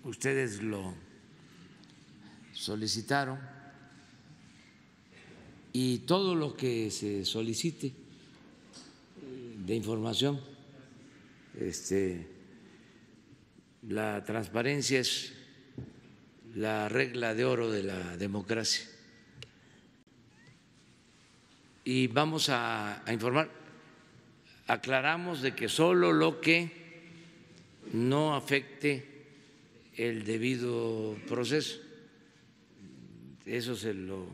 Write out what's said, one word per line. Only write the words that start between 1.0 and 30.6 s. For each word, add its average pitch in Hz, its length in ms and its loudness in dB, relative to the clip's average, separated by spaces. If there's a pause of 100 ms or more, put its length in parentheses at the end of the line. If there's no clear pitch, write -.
solicitaron 113 840 0 (2250)
y 127 260 2
todo 185 340 4
lo 151 220 0
que 117 340 0
se 101 340 -2
solicite 113 680 -2 (1700)
de 101 120 0
información, 113 640 2 (1200)
este, 92 680 0 (1600)
la 104 360 -2
transparencia 117 760 2
es - 340 -2 (1200)
la 107 340 0
regla 120 460 0
de 120 100 2
oro 120 260 2
de 101 120 -2
la 90 340 -4
democracia. 101 680 -2 (3000)
Y 127 240 4
vamos 147 420 2
a, 113 560 0
a 110 80 0
informar. 123 360 2 (1160)
Aclaramos 139 760 2
de 131 140 0
que 113 140 -2
solo 175 420 8
lo 160 300 4
que 165 460 4 (1040)
no 139 420 4
afecte 139 680 0 (880)
el 113 280 -2
debido 113 960 -2 (100)